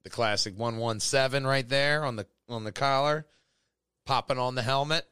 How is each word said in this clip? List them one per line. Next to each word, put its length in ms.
the 60
classic 480
one 200
one 240
seven 440
right 220
there 380
on 100
the, 100
on 140
the 80
collar, 560
popping 340
on 160
the 80
helmet. 480